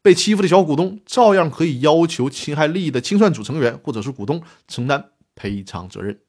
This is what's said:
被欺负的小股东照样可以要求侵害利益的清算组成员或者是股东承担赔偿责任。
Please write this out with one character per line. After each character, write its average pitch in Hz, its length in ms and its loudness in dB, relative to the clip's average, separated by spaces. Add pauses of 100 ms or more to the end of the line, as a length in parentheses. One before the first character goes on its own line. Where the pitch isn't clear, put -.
被 196 120 6
欺 202 200 2
负 202 80 0
的 190 60 0
小 180 160 4
股 156 100 -2
东 185 320 -4
照 226 300 4
样 175 160 2
可 160 140 -2
以 135 160 -4
要 160 260 4
求 139 220 -4
侵 147 260 -8
害 151 100 2
利 170 200 -2
益 156 40 -2
的 123 120 -2
清 196 180 -2
算 202 140 4
组 117 100 -6
成 156 160 -6
员 120 240 0
或 151 80 -6
者 110 100 -6
是 117 80 -8
股 127 160 -10
东 151 160 -4 (280)
承 123 180 -6
担 143 220 -4 (260)
赔 101 300 -8
偿 92 240 -12
责 95 120 -14
任。 101 160 -8 (120)